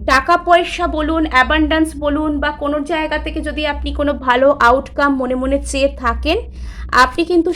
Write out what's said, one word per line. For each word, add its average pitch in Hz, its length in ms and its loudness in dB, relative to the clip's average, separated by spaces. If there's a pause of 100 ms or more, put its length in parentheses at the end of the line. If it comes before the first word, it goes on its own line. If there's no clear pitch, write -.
(120)
টাকা 269 220 2 (140)
পয়সা 349 360 2 (120)
বলুন, 311 260 0 (120)
অ্যাবান্ডেন্স 311 540 2 (160)
বলুন, 294 280 0 (100)
বা 294 80 0 (120)
কোনো 294 140 -2 (160)
জায়গা 311 320 -2
থেকে 311 240 -6
যদি 196 140 -4 (120)
আপনি - 160 -6 (100)
কোনো 285 120 2 (140)
ভালো 254 220 4 (200)
আউটকাম 269 420 2 (100)
মনে 254 220 -2
মনে 269 160 0 (120)
চেয়ে 277 200 0 (120)
থাকেন, 269 360 -2 (680)
আপনি 262 260 0
কিন্তু 349 260 2